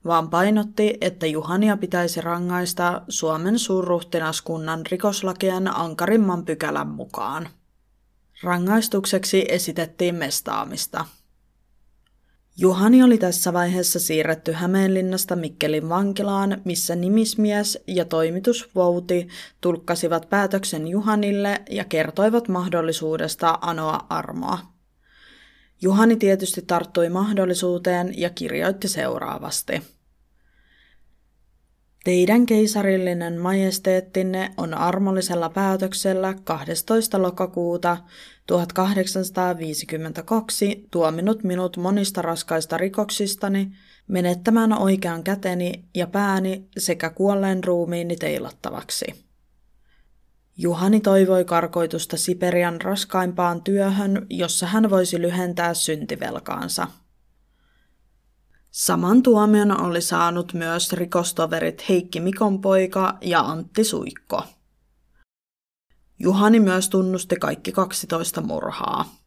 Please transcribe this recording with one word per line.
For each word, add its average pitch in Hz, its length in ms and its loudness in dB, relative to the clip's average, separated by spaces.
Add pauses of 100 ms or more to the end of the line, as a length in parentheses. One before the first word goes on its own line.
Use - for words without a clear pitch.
vaan 165 260 2
painotti, 214 680 2
että 185 260 -2
Juhania 175 500 0
pitäisi 175 440 -2
rangaista 175 880 -2
Suomen 165 500 -2
suurruhtinaskunnan 165 1300 -2
rikoslakien 190 840 -2
ankarimman 175 680 0
pykälän 147 440 -4
mukaan. 143 600 -8 (920)
Rangaistukseksi 190 1040 2
esitettiin 175 680 -2
mestaamista. - 880 -6 (1500)
Juhani 190 460 6
oli 247 160 8
tässä 180 340 0
vaiheessa 180 480 0
siirretty 160 520 0
Hämeenlinnasta 185 840 0
Mikkelin 156 520 -4
vankilaan, 196 760 -2
missä 170 320 -4
nimismies 208 880 0
ja 180 180 -2
toimitusvouti 175 1200 0 (320)
tulkkasivat 170 680 -2
päätöksen 196 600 -2
Juhanille 202 840 0
ja 202 140 -4
kertoivat 202 640 0
mahdollisuudesta 165 1120 -2
anoa 160 480 -4
armoa. - 500 -6 (1200)
Juhani 214 340 6
tietysti 190 460 0
tarttui 170 460 0
mahdollisuuteen 180 1120 -2
ja 170 100 -2
kirjoitti 175 580 -4
seuraavasti. - 1080 -6 (2000)
"Teidän 180 420 4
keisarillinen 190 920 2
majesteettinne 185 1160 0
on 165 180 -6
armollisella 180 720 0
päätöksellä 190 880 -2 (100)
kahdestoista 190 800 -2
lokakuuta 175 760 -2 (500)
tuhat 175 260 0
kahdeksansataaviisikymmentäkaksi 185 2250 -2
tuominnut 175 540 0
minut 180 320 -2
monista 190 460 0
raskaista 165 540 -2
rikoksistani, 196 960 -2 (360)
menettämään 185 640 2
oikean 185 520 0
käteni 180 600 -4 (100)
ja 175 120 -2
pääni 190 600 -2 (100)
sekä 170 320 -2
kuolleen 190 540 0
ruumiini 170 520 0
teilattavaksi." - 1080 -8 (1300)
Juhani 175 440 2
toivoi 190 440 6
karkoitusta 170 720 0
Siperian 175 640 0
raskaimpaan 180 840 -2
työhön, 196 680 0
jossa 180 360 -2
hän 220 240 4
voisi 180 320 2
lyhentää 175 520 -2
syntivelkaansa. - 1120 -6 (1800)
Saman 180 520 4
tuomion 208 580 6
oli 175 200 -2
saanut 170 540 0
myös 170 380 -2
rikostoverit 170 960 -2
Heikki 180 320 0
Mikonpoika 190 1000 0
ja 170 200 2
Antti 160 440 -2
Suikko. - 580 -6 (1800)
Juhani 208 420 6
myös 190 280 2
tunnusti 185 480 0
kaikki 156 360 -4
kaksitoista 170 680 -4
murhaa. - 720 -4 (120)